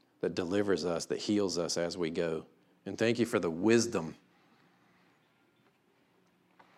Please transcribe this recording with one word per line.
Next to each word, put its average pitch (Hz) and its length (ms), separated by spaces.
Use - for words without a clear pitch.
that 85 140
delivers 92 500
us, 82 200
that - 120
heals 101 400
us 80 200
as 85 200
we 82 120
go. 82 360
And 98 120
thank 117 220
you 113 60
for 113 140
the 90 100
wisdom 90 680